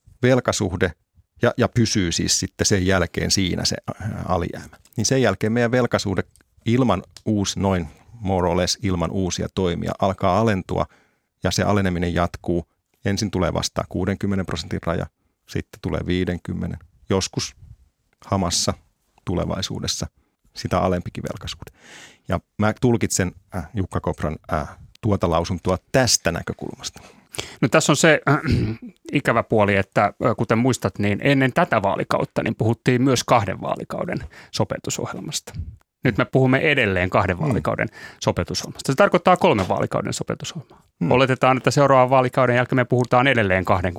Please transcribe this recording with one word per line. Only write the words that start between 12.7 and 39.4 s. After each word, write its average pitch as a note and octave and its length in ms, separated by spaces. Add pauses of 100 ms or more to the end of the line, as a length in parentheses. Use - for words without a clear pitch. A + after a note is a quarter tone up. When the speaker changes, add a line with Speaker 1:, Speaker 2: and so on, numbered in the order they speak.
Speaker 1:
Ensin G2+ 260
tulee F2+ 220
vastaan - 360
kuudenkymmenen F#2+ 560
prosentin F2 400
raja, F2 200 (420)
sitten - 340
tulee D#2+ 240
viidenkymmenen, F2 760 (300)
joskus - 460 (680)
hamassa F#2+ 480 (520)
tulevaisuudessa F2 840 (480)
sitä - 240
alempikin F2+ 440
velkasuhde. - 480 (560)
Ja F2 120 (180)
mä G#2+ 240
tulkitsen, G#2+ 500 (240)
äh, E2 180
Jukka F#2+ 260
Kopran, D#2 360 (180)
äh, D2+ 140 (340)
tuota F#2+ 280
lausuntoa F2 480 (140)
tästä B2 400
näkökulmasta. - 680 (640)
Speaker 2:
No C#3+ 60
tässä D#3+ 240
on C#3+ 60
se, D#3 320
äh, D3 80 (400)
<clears throat> - 360
ikävä A#2+ 300
puoli, G2+ 320
että, G2 300
äh, G#2+ 320
kuten A#2 200
muistat, A#2 420
niin G2+ 240
ennen C3+ 300
tätä C3 280
vaalikautta - 640
niin A2+ 120
puhuttiin A#2 460
myös C3 220
kahden G2+ 380
vaalikauden - 580 (320)
sopeutusohjelmasta. - 1000 (500)
Nyt B2 140
me B2+ 80
puhumme C3 340
edelleen G2+ 500
kahden F#2+ 280
Speaker 1:
Hmm. D#3 100
Speaker 2:
vaalikauden A2 400 (360)
sopeutusohjelmasta. - 680
Se C3+ 40
tarkoittaa F#3 420
kolmen A#2 300